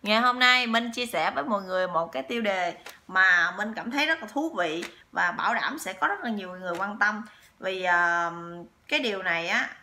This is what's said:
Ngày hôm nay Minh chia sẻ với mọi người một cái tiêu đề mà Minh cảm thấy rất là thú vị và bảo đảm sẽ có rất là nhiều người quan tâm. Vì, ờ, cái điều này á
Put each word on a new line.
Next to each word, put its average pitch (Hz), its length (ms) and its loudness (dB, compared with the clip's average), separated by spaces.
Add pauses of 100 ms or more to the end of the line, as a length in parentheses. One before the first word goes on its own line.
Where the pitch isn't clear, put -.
Ngày 214 180 2
hôm 247 180 2
nay 254 280 6
Minh 233 240 0
chia 247 140 -4
sẻ 175 300 0
với 277 80 -2
mọi 214 180 -2
người 185 260 -2
một 170 240 -2
cái - 120 -6
tiêu 240 180 -4
đề 185 360 -2 (300)
mà 180 500 6
Minh 214 180 -4
cảm 226 160 -8
thấy 294 140 0
rất 320 160 0
là 220 120 -10
thú 311 240 -2
vị 165 260 -2 (280)
và 180 200 0
bảo 170 240 -2
đảm 214 240 -2
sẽ 190 140 -8
có - 140 0
rất 403 160 -2
là 302 60 -4
nhiều 190 220 -6
người 180 260 -6
quan 208 220 -6
tâm. 214 260 0 (340)
Vì, 190 240 -4
ờ, 175 480 4 (560)
cái 294 120 0
điều 202 240 -2
này 170 240 0
á 233 220 0 (140)